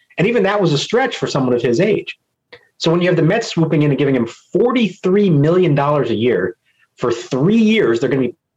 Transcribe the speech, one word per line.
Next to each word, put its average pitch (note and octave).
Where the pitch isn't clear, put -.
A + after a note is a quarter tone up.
And E3+
even A#3
that G#3
was E3
a C#3+
stretch -
for C3
someone B2+
of A#2+
his B2
age. -
So E3
when F3
you F3
have F3+
the D#3+
Mets G3+
swooping D#3+
in C#3+
and C3
giving C#3
him A#2
forty-three G#3
million D#3+
dollars C#3+
a A2+
year G#2
for A#2+
three C#3
years, G#3+
they're C#3
gonna C3+
be -